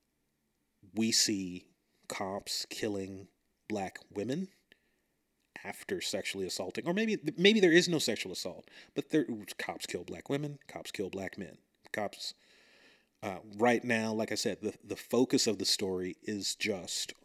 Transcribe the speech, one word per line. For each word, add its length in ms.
we 160
see 540
cops 640
killing 580
black 320
women 340
after 360
sexually 460
assaulting, 420
or 60
maybe, 240
maybe 220
there 120
is 180
no 100
sexual 320
assault, 360
but 140
there, 160
cops 280
kill 180
black 260
women, 380
cops 240
kill 180
black 280
men. 200
Cops, 420
uh, 140
right 260
now, 300
like 180
I 40
said, 260
the, 120
the 120
focus 520
of 100
the 80
story 580
is 320
just 580